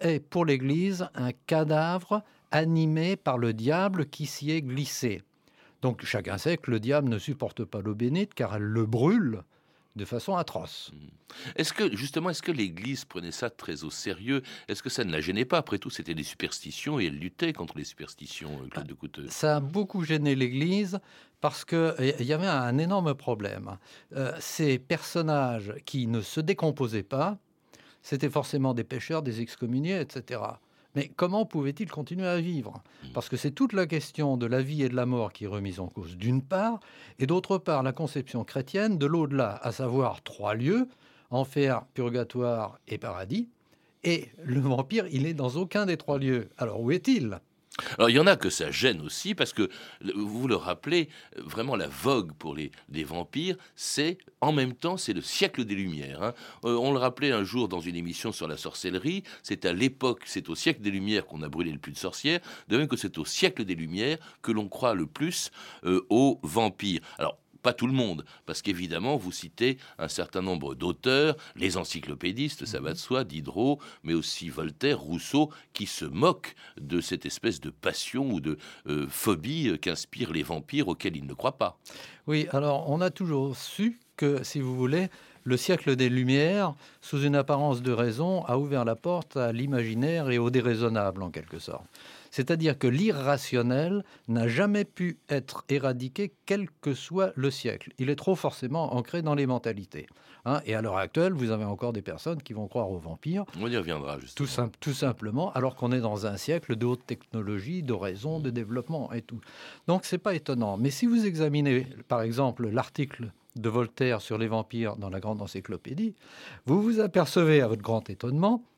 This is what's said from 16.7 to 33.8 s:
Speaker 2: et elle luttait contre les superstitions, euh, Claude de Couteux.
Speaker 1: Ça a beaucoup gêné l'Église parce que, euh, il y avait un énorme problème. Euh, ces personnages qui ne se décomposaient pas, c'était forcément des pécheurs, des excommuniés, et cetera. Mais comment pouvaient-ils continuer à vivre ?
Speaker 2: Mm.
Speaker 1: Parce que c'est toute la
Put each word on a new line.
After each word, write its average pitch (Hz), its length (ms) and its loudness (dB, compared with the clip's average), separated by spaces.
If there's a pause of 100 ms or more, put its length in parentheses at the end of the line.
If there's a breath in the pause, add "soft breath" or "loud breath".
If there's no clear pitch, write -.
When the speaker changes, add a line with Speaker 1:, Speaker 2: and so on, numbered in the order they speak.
Speaker 2:
et 98 60 2
elle 73 120 -2
luttait 92 360 -4
contre 85 240 -8
les 73 60 -8
superstitions, 73 800 -12
euh, 65 60 -12
Claude 71 180 -10
de 67 60 -12
Couteux. 71 360 -12
Speaker 1:
Ça 151 280 2
a - 20 2
beaucoup 180 440 -2
gêné 151 320 2
l'Église 170 640 0 (420 loud breath)
parce - 240 -2
que, 165 340 2
euh, 131 200 4
il 120 60 0
y 135 80 2
avait 165 140 2
un 131 300 2
énorme 170 360 2
problème. 101 640 -4 (380 loud breath)
Euh, 135 240 -2
ces 143 400 2
personnages 135 920 0 (120)
qui 127 220 -2
ne 113 140 0
se - 180 -4
décomposaient 147 640 0
pas, 160 340 -2 (640 loud breath)
c'était 143 280 -2
forcément 135 440 2
des 120 100 0
pécheurs, 131 380 -4
des 117 200 -4
excommuniés, 135 600 -2
et 135 100 -4
cetera. 113 500 -8 (340 soft breath)
Mais 139 200 -2
comment 190 300 2
pouvaient-ils 147 460 -2
continuer 175 340 -4
à 180 140 2
vivre ? 151 420 -4 (220 loud breath)
Speaker 2:
Mm. - 100 -14
Speaker 1:
Parce - 160 -4
que 131 80 -2
c'est 147 140 0
toute 233 220 0
la 190 120 2